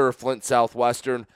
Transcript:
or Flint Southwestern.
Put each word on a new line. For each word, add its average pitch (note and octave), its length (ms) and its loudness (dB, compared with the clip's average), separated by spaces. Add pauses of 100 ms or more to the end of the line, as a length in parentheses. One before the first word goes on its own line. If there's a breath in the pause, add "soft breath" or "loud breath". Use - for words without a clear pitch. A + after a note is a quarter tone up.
or B2 40 0
Flint B2 320 -6
Southwestern. A#2+ 920 0